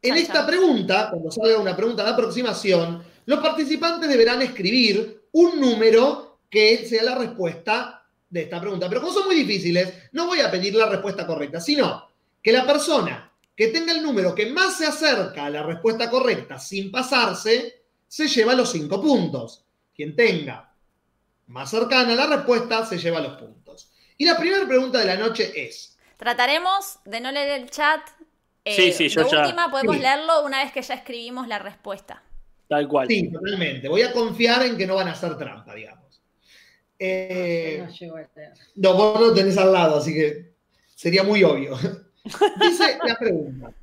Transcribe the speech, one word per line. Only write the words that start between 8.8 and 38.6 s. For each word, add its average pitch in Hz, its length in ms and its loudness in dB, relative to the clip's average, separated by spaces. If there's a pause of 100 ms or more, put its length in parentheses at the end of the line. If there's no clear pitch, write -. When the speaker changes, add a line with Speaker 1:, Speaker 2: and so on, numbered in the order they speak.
Speaker 1:
Pero 233 120 -2
como 339 120 -6
son 381 140 0
muy 370 100 2
difíciles, 180 760 -2
no 339 160 -4
voy 349 140 -2
a 233 100 2
pedir 190 240 -4
la 220 120 4
respuesta 196 380 -4
correcta, 156 360 -6
sino 247 480 -2 (340)
que 214 80 2
la 254 160 4
persona 285 640 0 (240)
que 220 120 2
tenga 330 240 -2
el 311 100 -2
número 190 320 -2
que 208 120 -2
más 359 300 0
se 320 100 -2
acerca 220 600 -2
a 147 40 -6
la 151 120 -6
respuesta 226 480 -2
correcta 240 480 -2
sin 196 320 -10
pasarse, 233 920 -2 (240)
se 302 180 -4
lleva 240 280 2
los 254 180 2
cinco 170 280 -4
puntos. 170 640 0 (300)
Quien 147 220 -8
tenga 165 560 0 (760)
más 131 220 -12
cercana 233 460 2
la 277 100 0
respuesta, 233 580 0
se 180 140 -8
lleva 165 220 -2
los 139 160 -10
puntos. - 520 -20 (300)
Y 285 60 -2
la 339 120 4
primera 370 300 0
pregunta 254 320 2
de 214 80 2
la 185 100 0
noche 220 380 -2
es - 420 -14 (200)
Speaker 2:
Trataremos 320 880 -2
de 226 160 -10
no 254 100 -8
leer 285 320 -4
el 247 80 -18
chat. 302 300 0 (640)
Eh, 208 100 -4
Speaker 3:
Sí, 185 180 6
sí, 160 160 0
yo 160 140 2
Speaker 2:
de 170 80 2
Speaker 3:
ya 151 120 4
Speaker 2:
última 262 280 0
podemos 269 240 0
Speaker 1:
Sí. 269 80 -2
Speaker 2:
leerlo 294 420 2
una 269 200 -2
vez 277 80 -10
que 262 100 -8
ya 247 120 -8
escribimos 247 520 -12
la 208 140 -8
respuesta. - 600 -14 (480)
Speaker 3:
Tal 147 200 0
cual. 139 180 0
Speaker 1:
Sí, 226 240 0
totalmente. 160 580 -6
Voy 185 140 2
a 240 100 0
confiar 233 520 2
en 240 120 -2
que 185 120 -4
no 190 80 0
van 190 100 0
a 165 60 -6
hacer 156 260 -8
trampa, 110 340 -14
digamos. - 480 -20 (800)
Eh, 180 800 -4
Speaker 4:
No, 175 60 -12
yo 170 60 -16
no - 60 -20
llego 165 200 -16
a 156 200 -18
leer. 151 160 -20 (220)